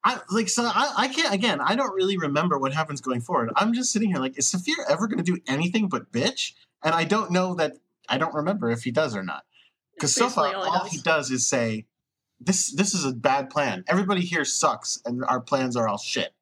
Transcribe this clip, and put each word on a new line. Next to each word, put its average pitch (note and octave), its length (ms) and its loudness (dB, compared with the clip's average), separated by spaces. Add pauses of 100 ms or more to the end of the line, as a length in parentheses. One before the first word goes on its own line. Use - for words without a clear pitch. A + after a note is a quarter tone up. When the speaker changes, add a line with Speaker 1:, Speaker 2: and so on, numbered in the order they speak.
Speaker 1:
I, A3+ 180 2 (100)
like, G#3 180 2
so A#3+ 160 0
I, A#3+ 320 2
I A#3+ 120 2
can't, D4 240 0
again, F#3+ 280 2
I E3+ 160 2
don't B3+ 180 0
really F#3+ 240 2
remember D3+ 400 2
what C3+ 140 0
happens D3+ 280 -2
going B2 200 -2
forward. A#2+ 360 -2
I'm G#3+ 180 4
just A#3+ 180 -2
sitting G#3+ 180 2
here E3 80 0
like, C3 200 -4
"Is - 100 0
Saphir F#3+ 260 -2 (140)
ever E3+ 180 2
gonna G#3 160 -2
do F3+ 240 0
anything F3+ 420 0
but A#2 220 -4
bitch?" E3+ 420 -2 (300)
And D#3+ 120 2
I E3 100 2
don't G#3 260 0
know F#3 240 0
that, D3+ 220 -2 (320)
I - 100 0
don't D#3+ 160 -2
remember D#3 360 0
if A#2 120 0
he B2+ 80 -2
does C#3 240 2
or G2 80 -4
not. D2+ 220 -8 (560)
'Cause D3 140 2
so A#3 120 4
Speaker 2:
Basically A3 260 2
Speaker 1:
far, G3 40 -4
Speaker 2:
all F#3+ 80 -4
he - 60 0
Speaker 1:
all F#3 140 2
Speaker 2:
does. - 80 -6
Speaker 1:
he D3+ 80 -6
does D3 300 2
is B2+ 180 0
say, A2+ 380 0 (540)
"This, F#3 320 0
this F#3 220 0
is E3 100 -2
a C3+ 80 0
bad C3+ 380 0
plan. C3 360 -2
Everybody F#3 360 2
here E3+ 220 -2
sucks, - 600 -2
and B2 220 -4
our B2 140 0
plans B2+ 360 0
are A#2 100 2
all G2+ 120 -2
shit." - 440 -4